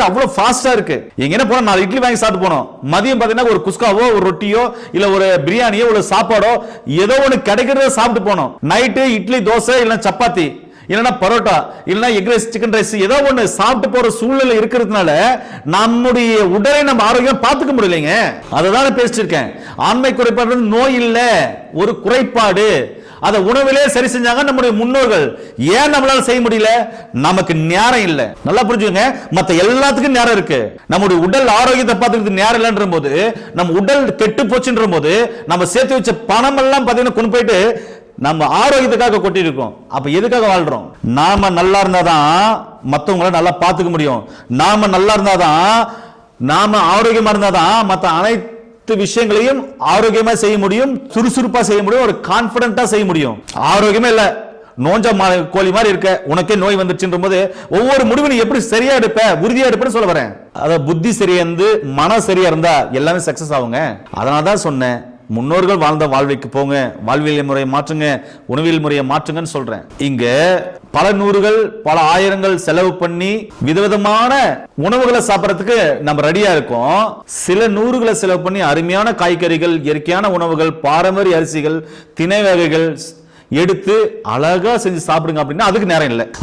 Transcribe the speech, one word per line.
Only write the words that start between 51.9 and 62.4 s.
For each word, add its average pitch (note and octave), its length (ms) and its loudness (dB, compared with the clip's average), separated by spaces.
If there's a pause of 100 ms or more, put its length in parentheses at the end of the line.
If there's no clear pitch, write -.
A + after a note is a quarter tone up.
ஒரு F#3 80 0 (140)
கான்பிடென்ட்டா A#3 640 0
செய்ய G#3 160 2
முடியும். D3 260 -2 (360)
ஆரோக்கியமே G#3+ 420 2
இல்ல, A3 100 4 (640)
நோஞ்ச A3 340 2
மா-, F#3+ 100 2 (240)
கோழி F#3 220 2
மாதிரி G#3+ 180 2
இருக்க, F#3 180 0 (200)
உனக்கே F#3 320 0
நோய் G3 180 2
வந்துச்சுன்ற F3+ 440 -2
போது F#3+ 140 2 (380)
ஒவ்வொரு C4 340 2
முடிவு D4 220 2
நீ A#3 120 0
எப்படி A3 160 -2 (120)
சரியா B3+ 280 2
எடுப்ப, A3 200 0 (220)
உறுதியா B3+ 260 2
எடுப்பேன்னு A3+ 280 -2
சொல்ல G#3+ 160 0
வரேன். A#2+ 200 -4 (300)
அத D#3 160 0 (100)
புத்தி E3+ 320 0
சரியா F3+ 240 2
இருந்து E3+ 240 0 (300)
மனம் G#3 300 0
சரியா F#3 220 2